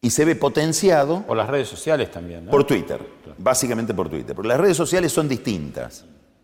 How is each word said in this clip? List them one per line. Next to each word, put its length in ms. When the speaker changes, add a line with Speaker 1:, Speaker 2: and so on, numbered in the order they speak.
Speaker 1:
Y 60
se 160
ve 100
potenciado 920
Speaker 2:
Por 100
las 100
redes 220
sociales 420
también, 360
¿no? 40
Speaker 1:
Por 140
Twitter, 340
Speaker 2:
Claro. 160
Speaker 1:
básicamente 540
por 160
Twitter, 260
porque 140
las 100
redes 160
sociales 380
son 160
distintas. 760